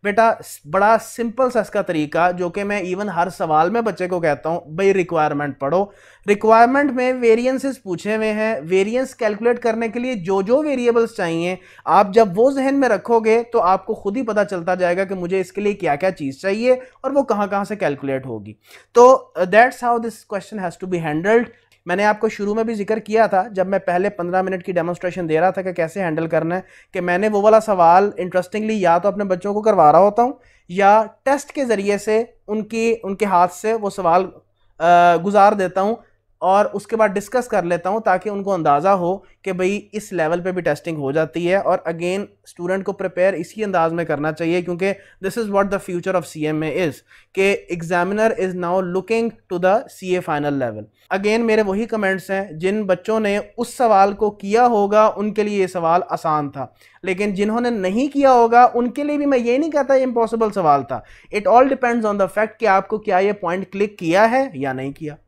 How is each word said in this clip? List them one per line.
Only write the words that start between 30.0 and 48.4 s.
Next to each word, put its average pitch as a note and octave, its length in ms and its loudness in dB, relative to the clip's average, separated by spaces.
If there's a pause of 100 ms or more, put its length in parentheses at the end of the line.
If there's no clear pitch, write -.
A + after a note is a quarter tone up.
होता G#3 220 4
हूँ C4+ 180 -2 (300)
या G3+ 340 4 (200)
टेस्ट C4+ 260 0
के C#4+ 140 -4
ज़रिए G3+ 340 0
से A3 400 -2 (100)
उनकी, A3 460 -2
उनके G3 300 -4
हाथ F3+ 240 4
से G#3+ 260 -4
वो G#3 160 -4
सवाल, F3+ 340 2
अ, F3 920 2
गुजार G3+ 380 4
देता F#3+ 260 -2
हूँ G#3+ 220 -2 (400)
और G3 240 4
उसके G3+ 300 -8
बाद G#3+ 140 2
डिस्कस A3 360 -4
कर F#3+ 180 -2
लेता F3 260 -2
हूँ, A3 120 -4
ताकि F#3+ 280 0
उनको G3+ 200 -6
अंदाज़ा D#3+ 420 2
हो F#3 320 0 (200)
कि F#3+ 80 -4
भाई, F#3 420 -2
इस G#3 180 -10
लेवल E3+ 280 0
पे F3+ 120 -4
भी F3+ 100 -4
टेस्टिंग D#3+ 360 -4
हो C3+ 140 -4
जाती D#3+ 340 -2
है। F#3+ 160 2
और F3+ 260 -2
again, F3 360 -4 (220)
स्टूडेंट F#3 380 -6
को G3+ 80 -6
प्रिपेयर F#3 420 0
इसी F3 280 -8
अंदाज E3+ 300 0
में E3+ 140 -4
करना D3+ 260 -4
चाहिए, E3+ 300 -2
क्योंकि F3+ 300 -4
this - 460 -10
is A3 120 -4
what G3+ 140 2
the G3 140 -4
future F3+ 340 -6
of F3+ 100 0
C - 140 -14
M D#3 260 -4
A D#3+ 260 -2
is, C3+ 60 -6 (440)
कि G3 340 0
examiner F3+ 580 -2 (100)